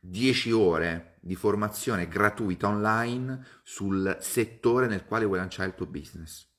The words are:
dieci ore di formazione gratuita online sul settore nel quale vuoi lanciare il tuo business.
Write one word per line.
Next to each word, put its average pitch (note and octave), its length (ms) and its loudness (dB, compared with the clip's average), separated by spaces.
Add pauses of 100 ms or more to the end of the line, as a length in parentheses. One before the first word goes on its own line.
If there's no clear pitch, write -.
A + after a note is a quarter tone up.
dieci A#2 520 2
ore E2+ 680 2
di F2+ 140 -6
formazione G#2 720 0
gratuita G2+ 600 0
online A#2 760 0 (180)
sul F#2+ 580 -2
settore A#2+ 680 2
nel G2+ 180 -2
quale A2 200 0
vuoi F#2+ 140 2
lanciare F#2+ 300 -4
il F#2 60 -8
tuo F2+ 120 -6
business. D#2 600 -14 (120)